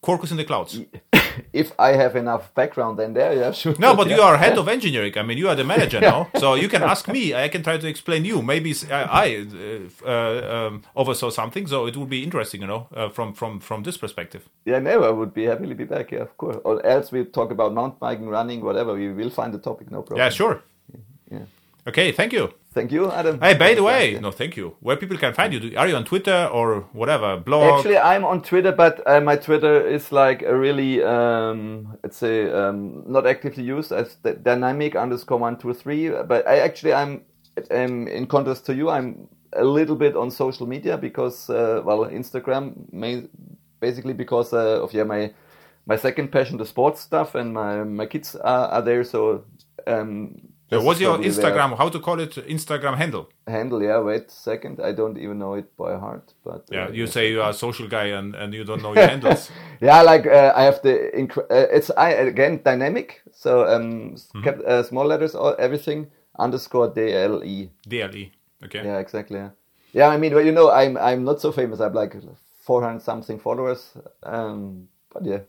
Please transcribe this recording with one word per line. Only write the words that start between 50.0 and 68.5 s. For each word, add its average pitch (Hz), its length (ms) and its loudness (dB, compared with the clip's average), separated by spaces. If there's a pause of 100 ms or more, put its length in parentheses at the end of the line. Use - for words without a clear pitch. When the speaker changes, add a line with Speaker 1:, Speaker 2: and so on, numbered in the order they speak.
Speaker 1:
So - 80 0
Speaker 2:
this 107 80 2
Speaker 1:
what's 170 140 2
Speaker 2:
is - 20 0
Speaker 1:
your 185 140 2
Speaker 2:
probably 160 160 0
where 208 200 0
Speaker 1:
Instagram? 139 260 0
How 151 120 2
to 160 100 -6
call 170 220 -4
it? 156 100 -8 (160)
Instagram 147 480 -4
handle? 135 300 -4 (200)
Speaker 2:
Handle, 113 380 -4
yeah. 107 160 2
Wait 107 280 -2
a - 40 -20
second, - 480 -10
I - 140 -4
don't 110 240 -4
even 104 200 -10
know 98 180 -8
it 101 100 -10 (100)
by 92 220 -8
heart. 104 360 -14 (120)
But, 82 260 -14
Speaker 1:
Yeah, 95 140 -6
Speaker 2:
uh, 104 60 -10
Speaker 1:
you 113 120 -6
Speaker 2:
yeah. 113 80 -6
Speaker 1:
say 113 200 0
you 110 100 -2
are 107 80 0
a 104 40 -4
social 117 360 -8
guy 107 160 -2 (120)
and, 101 180 -10
and 101 180 -10
you 110 100 -10
don't 107 180 -6
know 107 140 -8
your 214 120 8
handles. 135 440 0 (140)
Speaker 2:
<laughs> - 160 -14
Yeah, 147 200 10
like, 160 260 10
uh, 139 280 8
I 131 80 4
have 139 180 6
the 131 320 2
inc-, 131 240 -4
uh, 127 300 4 (100)
it's, 147 200 2
I, 165 140 6
again, 131 520 2
dynamic. 139 580 -2 (120)
So, 123 340 2
um, 117 460 -2
s-, - 200 -20
Speaker 1:
Mm-hmm. 104 100 -12
Speaker 2:
cap-, 139 220 -2
uh, 120 180 2
small 127 220 -2
letters, 156 300 0
all, 143 240 0
everything, 147 480 -2 (320)
underscore 123 480 0
D 110 240 -2
L 95 320 0
E. 98 260 -10 (160)
Speaker 1:
D 113 160 -8
L 98 140 -8
E, 98 160 -16 (320)